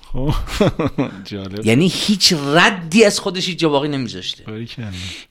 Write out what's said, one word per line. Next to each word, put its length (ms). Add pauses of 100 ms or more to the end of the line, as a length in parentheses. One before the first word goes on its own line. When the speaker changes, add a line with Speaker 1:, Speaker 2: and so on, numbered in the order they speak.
(120)
Speaker 1:
خب. 220 (460)
<laughs> 500
جالب. 360
Speaker 2:
یعنی 280
هیچ 380
ردی 720
از 160
خودش 280
هیچ 100
جا 100
باقی 200
نمیذاشته. 560
Speaker 1:
باریکلا. 420 (440)